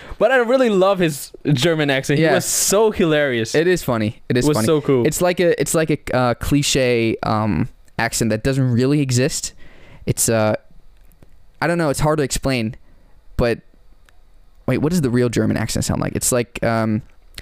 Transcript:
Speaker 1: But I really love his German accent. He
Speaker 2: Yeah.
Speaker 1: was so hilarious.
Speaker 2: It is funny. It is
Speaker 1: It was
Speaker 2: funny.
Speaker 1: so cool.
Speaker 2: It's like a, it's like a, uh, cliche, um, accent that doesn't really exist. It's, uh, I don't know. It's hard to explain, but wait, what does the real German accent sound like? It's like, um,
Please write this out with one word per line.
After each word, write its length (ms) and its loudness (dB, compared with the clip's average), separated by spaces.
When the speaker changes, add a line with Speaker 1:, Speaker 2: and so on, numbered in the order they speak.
Speaker 1:
But 140 2
I 60 4
really 320 2
love 300 2
his 340 -4
German 380 0
accent. 280 0
He 60 2
Speaker 2:
Yeah. 120 4
Speaker 1:
was 100 0
so 460 2
hilarious. 600 0
Speaker 2:
It 140 2
is 160 0
funny. 460 -4
It 80 0
is 80 2
Speaker 1:
It 20 2
was 100 2
Speaker 2:
funny. 80 0
Speaker 1:
so 140 2
cool. 260 2
Speaker 2:
It's 160 -2
like 200 2
a, 180 2
it's 140 -2
like 160 0
a, 260 -2
uh, 200 2
cliche, 880 0
um, 440 0
accent 320 0
that 120 -2
doesn't 280 0
really 300 2
exist. 500 -2
It's, 240 -2
uh, 260 2
I 60 -2
don't 100 0
know. 120 0
It's 100 -2
hard 200 2
to 40 2
explain, 520 -2
but 240 0
wait, 100 0
what 140 0
does 100 0
the 80 2
real 180 2
German 300 0
accent 260 -4
sound 180 -2
like? 140 -4
It's 160 -2
like, 320 -4
um, 380 0